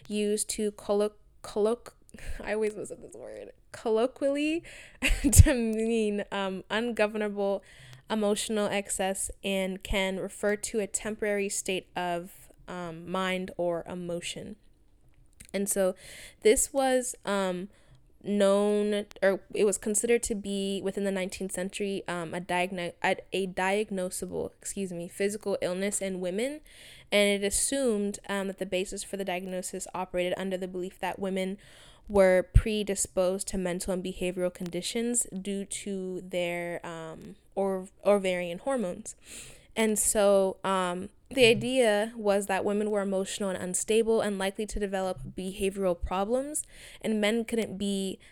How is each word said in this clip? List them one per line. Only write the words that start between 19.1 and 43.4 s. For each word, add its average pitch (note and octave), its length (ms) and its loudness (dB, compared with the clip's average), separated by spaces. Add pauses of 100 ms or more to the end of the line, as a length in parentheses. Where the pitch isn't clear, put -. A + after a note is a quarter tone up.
or F#3+ 180 4 (140)
it G3+ 120 2
was G3 120 2
considered A#3 460 0
to A3+ 120 -2
be G3 480 -2
within G3 200 -4
the G3 80 0
nineteenth F#3+ 400 -4
century, G3 560 -4
um, E3+ 260 -4
a F3+ 80 -4
diagno-, F3+ 520 -2 (100)
a, F#3+ 140 2 (140)
a F#3+ 160 -2
diagnosable, F#3 1000 -2 (100)
excuse F#3+ 320 -6
me, E3+ 160 -8
physical G3+ 540 -2
illness F#3+ 400 -2
in F#3+ 180 -4
women, A3 400 -2 (520)
and G3+ 320 6
it - 20 2
assumed, G#3 720 0 (100)
um, G3 200 -2
that F#3+ 100 -6
the F#3+ 80 -6
basis G3 380 -2
for - 120 -10
the G3 80 -6
diagnosis F#3 720 -6
operated F3+ 440 -2
under F#3+ 200 -2
the F#3 100 -6
belief F#3 320 -8
that F3+ 200 -4
women F#3+ 380 -2 (520)
were F#3 440 6
predisposed G3 920 0
to G3 100 -4
mental F#3 360 -2
and F3+ 100 -2
behavioral F3+ 500 -2
conditions G#3 720 -2 (140)
due G3 220 -4
to F#3 640 -6
their, F3 580 -4
um, E3 500 -12 (200)
or-, F#3+ 320 0 (160)
ovarian F#3 540 2
hormones. A3 580 -4 (600)
And A3 220 2
so, G3+ 640 4
um, F#3 460 0 (200)
the B3+ 160 6
idea A3+ 720 4
was G3+ 320 2
that F#3+ 180 0
women G#3 240 0
were G#3 120 2
emotional G3 480 -2